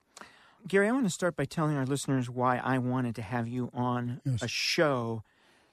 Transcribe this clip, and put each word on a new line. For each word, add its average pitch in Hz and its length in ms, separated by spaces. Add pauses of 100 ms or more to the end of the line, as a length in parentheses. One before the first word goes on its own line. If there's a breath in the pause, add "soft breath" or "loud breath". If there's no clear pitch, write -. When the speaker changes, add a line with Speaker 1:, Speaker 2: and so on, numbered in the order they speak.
(680 loud breath)
Speaker 1:
Gary, 196 200
I 220 40
want 262 140
to 175 60
start 175 240
by 143 100
telling 151 300
our 135 100
listeners 131 440
why 123 280
I 131 200
wanted 123 380
to 120 60
have 113 260
you 123 260
on 123 520
Speaker 2:
Yes. 127 180
Speaker 1:
a 120 40
show, 117 760 (500 soft breath)